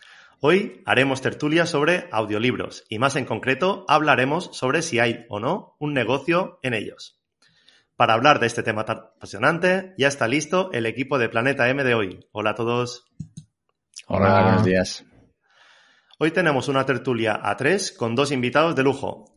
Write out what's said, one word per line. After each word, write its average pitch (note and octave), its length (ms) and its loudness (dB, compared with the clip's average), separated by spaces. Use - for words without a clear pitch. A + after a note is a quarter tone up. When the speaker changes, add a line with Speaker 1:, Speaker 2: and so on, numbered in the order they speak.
Speaker 1:
Hoy F#3+ 460 2
haremos B2+ 340 2
tertulia D3+ 460 0
sobre D#3 440 0
audiolibros G#2+ 760 -2
y, G#2+ 100 -8
más C3+ 180 0
en B2 100 -4
concreto, C3 600 -2
hablaremos D3 680 2
sobre C3+ 260 -2
si A#2 180 -4
hay A#2 300 0
o G2+ 100 -8
no C#3 400 -6
un D3+ 140 -6
negocio C#3+ 680 -2
en B2+ 100 -4
ellos. - 480 -10
Para A2+ 180 4
hablar C#3+ 260 6
de A#2 60 2
este A2+ 160 -2
tema G#2+ 240 -4
tan A2 100 -4
apasionante, F3 840 -2
ya C3+ 100 2
está C3+ 180 -2
listo D#3 460 -2
el A#2 140 -2
equipo C3 320 -4
de A2+ 100 0
Planeta A#2+ 400 0
M C#3 160 0
de B2 100 2
hoy. F#2 260 -2
Hola G#2+ 200 -2
a - 20 -4
todos. A#2+ 500 -4
Speaker 2:
Hola. F#2+ 200 0
Speaker 3:
Hola, G2 180 6
buenos F#2 200 4
días. F#2 400 0
Speaker 1:
Hoy D#3+ 120 2
tenemos D3+ 380 2
una C3+ 180 0
tertulia A#2 560 0
a G2+ 160 -2
tres F3+ 340 0
con A#2 220 -4
dos C#3 180 2
invitados C#3+ 420 2
de C3 100 2
lujo. - 520 -4